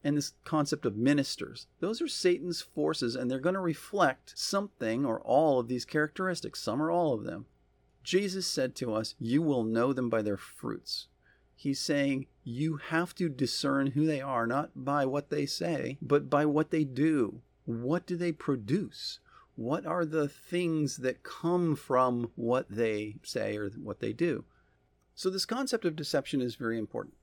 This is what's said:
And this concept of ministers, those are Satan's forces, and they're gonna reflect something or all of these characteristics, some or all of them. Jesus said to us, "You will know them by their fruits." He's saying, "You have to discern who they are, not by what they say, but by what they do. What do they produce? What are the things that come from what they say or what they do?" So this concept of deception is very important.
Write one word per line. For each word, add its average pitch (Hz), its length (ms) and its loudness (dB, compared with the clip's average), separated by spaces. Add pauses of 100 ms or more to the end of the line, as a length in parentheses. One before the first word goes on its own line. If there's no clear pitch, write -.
And 147 140 2
this 143 160 -2 (120)
concept 147 420 0
of 104 100 0
ministers, 135 680 0 (140)
those 208 200 -2
are 330 80 -2
Satan's 175 540 0
forces, 147 540 -2
and 123 140 -2
they're 131 100 -2
gonna 185 200 0
reflect 170 800 0
something 135 680 -2
or 117 160 0
all 139 380 6
of 117 100 0
these 123 160 -2
characteristics, 165 760 -2
some 120 180 -2
or 156 100 0
all 170 220 2
of 107 120 -2
them. 101 220 -8 (560)
Jesus 190 440 0
said 131 300 -2
to 120 180 -4
us, 110 240 -2
"You 127 240 2
will 139 220 2
know 117 280 2
them 127 160 0
by 113 140 2
their 104 160 0
fruits." - 720 -8 (460)
He's 139 260 -4
saying, 139 480 0 (160)
"You 147 320 -2
have 165 400 -2
to 175 120 0
discern 139 600 0
who 147 180 2
they 151 140 0
are, 131 260 0
not 135 380 -2
by 139 200 2
what 139 260 -2
they 151 140 0
say, 143 560 -2
but 139 300 2
by 147 160 4
what 151 240 2
they 156 140 2
do. 135 580 0 (220)
What 127 420 -2
do 180 100 -4
they 170 160 0
produce? 139 880 -2 (340)
What 127 300 -2
are 170 200 0
the 151 240 0
things 160 680 0
that 127 240 -2
come 170 520 2
from 123 640 2
what 120 340 0
they 107 520 0
say 104 340 -4
or 104 140 -4
what 107 300 -10
they 110 120 -2
do?" 160 320 -2 (680)
So - 160 -2
this 190 160 -4
concept 240 400 -2
of 160 100 -2
deception 143 460 -2
is 123 140 -4
very 113 220 -2
important. 107 440 -8